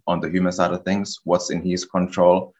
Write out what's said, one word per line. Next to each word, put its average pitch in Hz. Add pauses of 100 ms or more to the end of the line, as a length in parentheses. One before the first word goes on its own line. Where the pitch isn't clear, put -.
on 82
the 82
human 90
side 87
of 90
things, 101
what's 90
in 82
his 90
control, 90